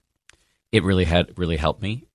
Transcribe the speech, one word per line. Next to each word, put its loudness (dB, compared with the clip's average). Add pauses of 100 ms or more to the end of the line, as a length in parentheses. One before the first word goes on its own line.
(720)
it 2
really 2
had, 0
really -2
helped -2
me. -6 (100)